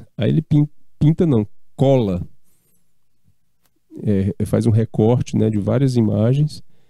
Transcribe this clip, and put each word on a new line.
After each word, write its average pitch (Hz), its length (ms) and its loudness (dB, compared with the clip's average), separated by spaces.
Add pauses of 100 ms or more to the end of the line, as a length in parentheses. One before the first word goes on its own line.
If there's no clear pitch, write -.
(160)
Aí 113 140 0
ele 151 120 0
pin-, 147 280 2 (300)
pinta, 165 260 2
não, 117 220 0 (280)
cola. 117 460 2 (1800)
É, 98 420 -2
faz 107 220 0
um 117 40 2
recorte, 113 680 0
né, 110 120 2
de 107 80 -2
várias 123 380 0
imagens, 117 640 0 (280)